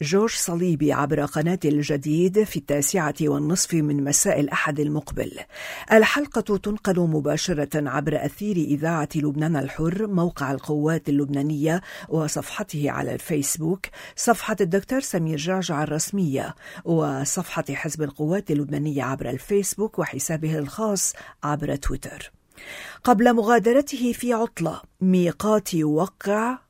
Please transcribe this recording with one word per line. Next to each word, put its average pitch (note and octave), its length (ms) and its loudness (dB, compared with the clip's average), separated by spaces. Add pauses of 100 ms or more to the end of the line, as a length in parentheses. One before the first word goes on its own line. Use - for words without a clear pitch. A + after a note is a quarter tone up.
جورج G3 280 2
صليبي E3+ 640 0
عبر C#3+ 320 0
قناة E3 400 0
الجديد D3+ 800 2
في G3+ 140 -6
التاسعة D3 640 0
والنصف D3+ 520 0
من D3 300 2
مساء C#3+ 360 2
الأحد D3 400 0
المقبل. D3 520 -2 (600)
الحلقة A3 640 4
تنقل G3 420 -2
مباشرة D3 880 0
عبر D3 360 -2
أثير G#3 300 -4
إذاعة D#3 600 0
لبنان D3+ 400 0
الحر، E3 520 -2
موقع E3+ 440 -2
القوات D3+ 580 -2
اللبنانية C#3+ 720 0 (280)
وصفحته D3+ 840 -4
على C3 220 -4
الفيسبوك، D#3+ 720 -2 (300)
صفحة - 460 0
الدكتور G3 380 0
سمير E3 380 -2
جعجع E3 460 -2
الرسمية، D3+ 720 -2 (300)
وصفحة D#3+ 840 -2
حزب D3+ 320 -6
القوات D3+ 500 -2
اللبنانية D3 520 -2
عبر C3 260 -4
الفيسبوك، G3 680 -2
وحسابه D#3 580 -2
الخاص F#3+ 560 -2 (300)
عبر D3 320 -2
تويتر. - 560 -6 (720)
قبل A#3+ 300 6
مغادرته A#3+ 800 4
في A#3+ 200 -2
عطلة، A3 480 -2 (200)
ميقات F#3 720 4
يوقع F#3 840 0 (120)